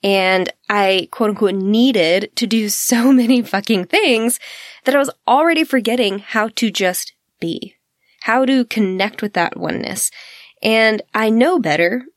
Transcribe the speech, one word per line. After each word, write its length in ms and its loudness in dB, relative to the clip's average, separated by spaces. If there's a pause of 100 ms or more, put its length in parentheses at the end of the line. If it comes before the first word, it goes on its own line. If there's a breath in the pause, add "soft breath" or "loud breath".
And 480 2 (200)
I, 400 0
quote 200 -2
unquote, 240 0
needed 800 2
to 100 -2
do 220 0
so 440 2
<laughs> 0 -
many 300 4
fucking 440 -2
things 520 0 (460 loud breath)
that 100 0
I 40 4
was 120 0 (180)
already 360 2
forgetting 560 0
how 280 -4
to 220 -2
just 420 -4 (280)
be, 340 -8 (480)
how 240 2
to 180 2
connect 560 -2
with 140 -6
that 240 -2
oneness. 520 -6 (520 loud breath)
And 400 2 (100)
I 180 -2
know 280 2
better 460 -2 (120)